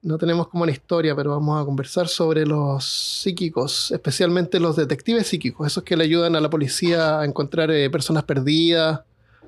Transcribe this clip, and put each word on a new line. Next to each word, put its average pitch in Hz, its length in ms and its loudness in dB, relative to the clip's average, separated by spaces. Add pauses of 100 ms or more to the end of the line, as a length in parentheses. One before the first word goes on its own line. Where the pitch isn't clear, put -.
no 160 160 -2
tenemos 170 300 0
como 170 160 -2
una 160 80 0
historia, 156 440 -2
pero 147 140 -2
vamos 151 300 0
a 147 40 -2
conversar 139 440 -2
sobre 160 360 0
los 143 400 0
psíquicos, - 1040 -4
especialmente 175 720 0
los 165 160 2
detectives 160 500 0
psíquicos, 151 400 -4
esos - 180 -4
que 180 120 0
le 160 80 2
ayudan 170 320 2
a 156 40 2
la 151 100 0
policía 156 720 0
a 151 40 0
encontrar, 147 460 0
eh, 147 180 2
personas 151 360 0
perdidas 156 760 2 (480)